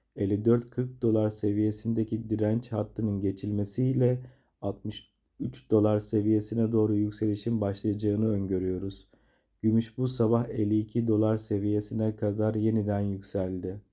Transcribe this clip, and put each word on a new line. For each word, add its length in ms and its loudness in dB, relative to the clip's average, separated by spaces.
elli 280 0
dört 260 4
kırk 320 -6
dolar 280 2
seviyesindeki 1000 -2
direnç 420 0
hattının 480 -2
geçilmesiyle 1000 0
altmış 520 -8
üç 300 -10
dolar 280 6
seviyesine 720 0
doğru 220 4
yükselişin 680 0
başlayacağını 680 0
öngörüyoruz. 800 -2
Gümüş 360 2
bu 100 0
sabah 400 2
elli 300 0
iki 300 -2
dolar 300 4
seviyesine 800 -2
kadar 380 0
yeniden 460 0
yükseldi. 800 -4